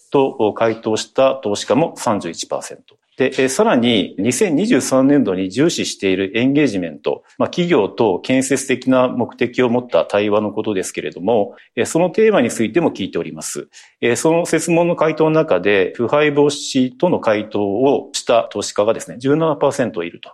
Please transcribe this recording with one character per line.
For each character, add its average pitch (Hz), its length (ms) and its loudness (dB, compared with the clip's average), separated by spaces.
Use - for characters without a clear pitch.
と 135 440 2
回 113 260 -2
答 110 160 -2
し - 180 -6
た 135 220 2
投 104 220 -4
資 - 100 -8
家 104 80 2
も 165 220 0
三 104 240 -2
十 85 80 -8
一 - 180 -12
パ 69 120 -6
ー - 20 -14
セ - 140 -14
ン - 20 -20
ト。 - 180 -20
で、 127 220 0
え、 131 100 2
さ 165 160 0
ら 214 120 2
に、 117 420 0
二 113 160 0
千 185 220 0
二 180 100 0
十 143 160 2
三 131 260 2
年 143 160 4
度 98 120 -2
に 95 160 -4
重 139 180 2
視 185 160 -4
し - 120 -10
て 98 120 0
い 92 80 2
る 98 180 -2
エ 117 100 0
ン 139 80 2
ゲ 151 100 4
ー 135 40 2
ジ 101 120 -2
メ 85 100 -6
ン 73 80 -16
ト、 71 240 -4
ま 123 80 0
あ、 - 40 -2
企 175 200 -2
業 113 180 4
と 95 320 0
建 131 220 0
設 131 260 -2
的 127 220 -2
な 127 180 4
目 120 280 -4
的 120 260 -2
を 123 80 2
持 120 120 0
っ 123 60 -10
た 80 180 2
対 104 260 0
話 104 100 2
の 104 100 -4
こ 110 120 -6
と 107 100 -2
で 92 80 -2
す - 100 -8
け 82 120 -8
れ 76 80 -6
ど 82 100 -14
も、 101 320 0
え、 110 100 -2
そ 160 140 -2
の 180 100 2
テ 220 220 2
ー - 20 2
マ 165 80 4
に 117 80 0
つ 117 140 -2
い 104 100 -4
て 170 80 2
も 147 80 2
聞 - 160 -6
い 87 60 -8
て 87 80 -4
お 82 40 -4
り 80 80 -10
ま 78 120 -14
す。 - 240 -10
え、 120 140 2
そ 160 180 2
の 170 140 0
設 160 240 -2
問 170 160 2
の 170 80 0
回 156 200 0
答 156 100 2
の 156 40 4
中 156 300 2
で、 98 360 2
腐 120 120 -2
敗 147 240 2
防 147 180 4
止 127 480 -2
と 175 120 2
の 120 100 0
回 104 320 0
答 104 120 -2
を 113 500 0
し - 100 -8
た 117 280 2
投 101 120 -6
資 - 100 -8
家 101 100 2
が 110 120 2
で - 60 -10
す - 100 -14
ね、 113 80 -14
十 135 160 2
七 160 220 0
パ 143 100 2
ー 135 60 2
セ 131 100 -2
ン 107 80 -2
ト 85 120 -6
い 85 60 -8
る - 100 -18
と - 140 -20